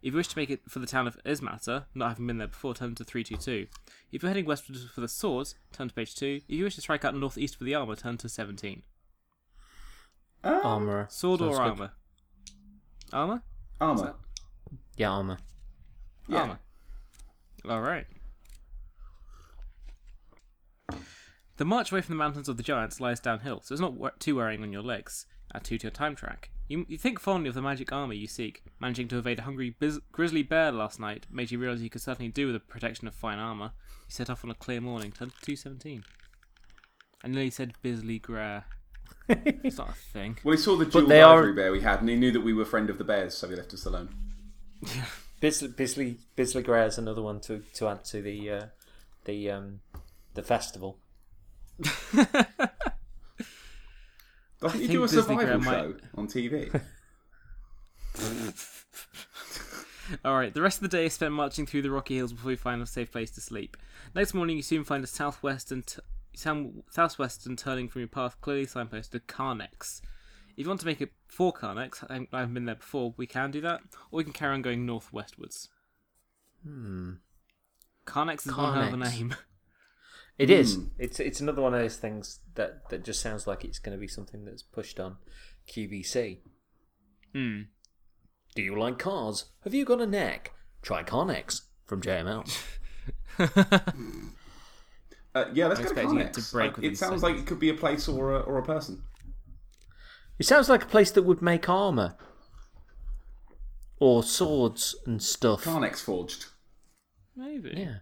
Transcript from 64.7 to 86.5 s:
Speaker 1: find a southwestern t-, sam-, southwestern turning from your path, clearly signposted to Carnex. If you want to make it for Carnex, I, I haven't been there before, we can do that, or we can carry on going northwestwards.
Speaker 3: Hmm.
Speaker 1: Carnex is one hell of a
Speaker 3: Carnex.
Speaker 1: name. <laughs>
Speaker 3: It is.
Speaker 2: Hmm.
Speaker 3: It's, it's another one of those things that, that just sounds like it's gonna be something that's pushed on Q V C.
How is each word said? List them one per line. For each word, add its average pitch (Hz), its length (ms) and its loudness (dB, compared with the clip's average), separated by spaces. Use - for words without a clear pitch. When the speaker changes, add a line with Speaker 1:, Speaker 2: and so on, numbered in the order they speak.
Speaker 1:
find 139 180 -2
a 127 40 -6
southwestern 135 760 -4
t-, - 180 -12
sam-, 151 560 -4
southwestern 135 640 0
turning 127 320 -4
from 131 120 -8
your 117 80 -6
path, 123 320 -4
clearly 139 260 -2
signposted 113 440 -8
to 120 100 -6
Carnex. - 800 -8
If 139 80 -6
you 160 40 -4
want 190 120 -2
to 165 60 -4
make 160 140 0
it 139 120 -4
for 180 240 2
Carnex, 113 580 -8
I, 131 160 -6
I 127 40 0
haven't 120 140 -2
been 123 120 -4
there 113 80 -2
before, 120 420 -4
we 127 100 -6
can 131 260 -4
do 147 100 -4
that, 170 180 -2
or 160 80 -4
we 165 60 2
can 151 100 -10
carry 139 180 0
on 135 100 0
going 123 220 0
northwestwards. - 840 -8
Speaker 3:
Hmm. 101 500 -10
Speaker 1:
Carnex 151 420 -2
is 135 80 -4
one 143 200 2
hell 135 140 4
of - 40 -2
a 127 40 -2
Speaker 3:
Carnex. 123 220 0
Speaker 1:
name. 120 220 -4
<laughs> - 40 -20
Speaker 3:
It 139 100 6
is. 131 280 10
Speaker 2:
Hmm. 90 80 -6
Speaker 3:
It's, 123 220 -4
it's 143 200 -2
another 143 200 -2
one 127 140 4
of 120 60 2
those 113 180 -2
things 107 420 -8
that, - 340 -6
that - 160 -8
just 110 160 -4
sounds 107 260 -6
like 98 200 -4
it's - 120 -8
gonna 98 200 -8
be 101 100 -10
something 104 380 -12
that's - 160 -16
pushed - 360 -12
on 92 200 -8
Q 107 240 -8
V 98 120 -8
C. 107 380 -4